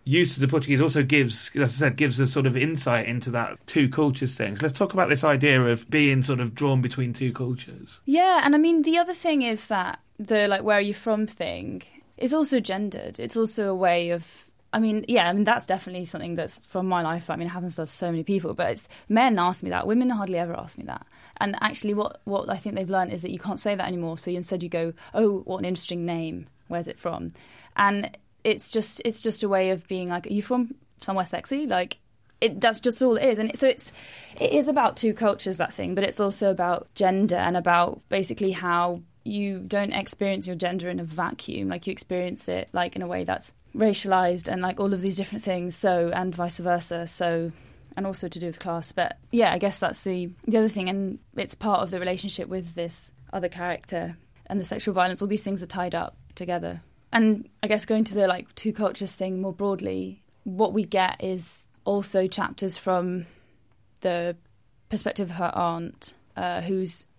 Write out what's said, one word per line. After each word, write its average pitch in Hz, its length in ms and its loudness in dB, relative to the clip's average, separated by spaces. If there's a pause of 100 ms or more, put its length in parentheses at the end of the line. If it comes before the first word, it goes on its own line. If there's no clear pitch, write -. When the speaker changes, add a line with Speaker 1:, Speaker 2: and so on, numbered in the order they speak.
Speaker 1:
use 160 320 4
of 135 60 -4
the 135 80 4
Portuguese 139 320 4
also 147 240 4
gives, 131 500 2
as 123 220 2
I 143 100 4
said, 131 100 2
gives 139 220 2
a 135 80 6
sort 135 200 4
of 127 100 2
insight 131 500 2
into 120 240 -2
that 117 380 -4
two 139 200 6
cultures 131 480 0
thing. 101 200 -2
So 104 60 -4
let's 143 140 0
talk - 180 0
about 185 140 4
this 135 140 2
idea 139 400 6
of 120 260 2
being 143 340 4
sort 131 180 0
of 117 160 -4
drawn 135 240 4
between 123 320 -2
two 127 200 -2
cultures. - 720 -8
Speaker 2:
Yeah, 349 380 6
and 285 120 6
I 302 40 8
mean, 330 240 6
the 320 160 2
other 349 160 2
thing 311 280 0
is 226 260 -2
that 185 320 -2 (180)
the, 208 300 2
like, 196 160 2
"Where 208 140 4
are - 20 6
you 208 140 0
from?" 214 340 0
thing 107 540 -8 (340)
is 254 180 0
also 294 240 2
gendered. 196 600 -4
It's 226 160 -4
also 220 320 0
a 190 80 0
way 175 340 4
of, - 400 -6 (220)
I 220 80 2
mean, 214 260 2
yeah, 202 220 4
I 180 40 2
mean, 202 120 4
that's 214 220 2
definitely 185 380 -4
something 170 300 -8
that's - 320 -4
from 185 220 -2
my 180 120 2
life. 170 300 -4
I 156 60 -4
mean, 170 100 -6
it 180 60 -6
happens 180 240 -8
to 160 100 -4
so 175 240 -6
many 160 140 -2
people, 175 300 0
but - 160 0
it's, - 180 -6 (200)
men 226 300 4
ask 180 240 2
me 185 80 -4
that. 180 160 0
Women 247 240 2
hardly 196 280 -2
ever 170 200 -4
ask - 180 -12
me - 100 -14
that. - 200 -12 (300)
And 202 240 -2
actually 214 340 0
what, 208 300 -4
what 196 260 -2
I 196 60 -2
think 208 180 -8
they've 185 160 -4
learned 185 220 0
is 175 100 -6
that 180 80 -6
you 185 80 -6
can't 175 220 -6
say 208 160 -2
that 185 100 -2
anymore. 170 320 -4
So 180 140 -6
you, 180 60 -2
instead 180 260 -4
you 175 40 -6
go, 165 260 -2 (180)
"Oh, 208 320 2
what 185 140 -4
an 196 60 -4
interesting 180 400 -4
name. 165 420 -6 (200)
Where's 170 220 -6
it - 100 -10
from?" 165 320 -6 (460)
And 202 400 2 (280)
it's - 260 0
just, - 340 -2
it's 220 160 -2
just 220 220 -2
a 208 60 2
way 190 220 4
of 180 180 -2
being 185 200 -4
like, 175 180 -4
"Are - 60 -4
you 202 100 2
from 247 320 0 (260)
somewhere 190 260 0
sexy?" 277 400 -4
Like, 185 320 -2 (420)
it, 220 200 2
that's 226 200 2
just 233 220 0
all 247 140 6
it - 80 2
is. 233 140 4
And 220 120 0
it, - 80 -6
so 269 80 4
it's, - 260 0 (480)
it - 120 0
is 285 160 4
about 262 280 4
two 220 180 0
cultures, 202 420 0
that 165 160 -2
thing, 180 220 -6
but 196 100 0
it's - 160 0
also 196 300 2
about 180 440 0
gender 190 420 2
and 180 200 2
about 175 520 2
basically 190 440 -2
how 175 480 0 (240)
you 202 360 -4
don't 202 320 -2
experience 196 540 -2
your 180 100 -6
gender 180 340 -4
in 175 100 -6
a 170 40 -6
vacuum. 156 640 -6
Like, 175 180 -6
you 190 60 -4
experience 180 560 -4
it, 185 240 -4
like, 180 220 -2
in 190 80 -8
a 175 40 -6
way 180 180 -4
that's - 300 -6 (200)
racialized 185 720 2
and, 185 140 -4
like, 185 180 -4
all 196 140 0
of 185 80 -2
these 185 160 -2
different 208 260 -6
things. 180 320 -4
So, 175 380 2
and 180 220 -2
vice 175 240 -4
versa. 170 480 -2
So, 170 440 -2 (460)
and 196 100 -2
also 196 220 -6
to 180 100 -10
do 175 80 -6
with 165 120 -8
class. 170 340 -6
But - 240 -2 (140)
yeah, 226 220 6
I 180 60 0
guess 196 200 0
that's - 240 -2
the, 180 280 -4 (160)
the 226 120 4
other 220 100 6
thing. 190 220 -4
And 196 300 -4 (160)
it's - 180 -4
part 202 260 2
of 185 100 -2
the 180 100 -4
relationship 180 480 -4
with 170 260 -8
this 170 360 -8 (220)
other 180 160 -4
character 175 720 -6 (280)
and 196 140 -2
the 180 40 -2
sexual 214 280 -4
violence. 180 300 2
All 202 60 0
these 208 160 -2
things 196 180 -4
are 175 40 -10
tied 180 280 -4
up - 220 -6 (180)
together. 175 480 -6 (280)
And 220 380 2 (140)
I 214 60 -2
guess 214 180 0
going 220 180 2
to 208 100 -6
the, 202 120 4
like, 180 300 -2
two 220 180 -4
cultures 202 400 -4
thing 185 260 -4
more 190 140 -4
broadly, 190 680 -4 (200)
what 196 320 0
we 208 100 2
get 185 400 0
is 185 400 -4 (220)
also 196 400 2
chapters 190 500 -4
from 180 500 0 (720)
the 175 360 -2 (520)
perspective 202 420 -4
of 165 60 -12
her 175 180 -2
aunt, 170 600 -4 (220)
uh, 175 240 -4
who's 185 460 -4 (120)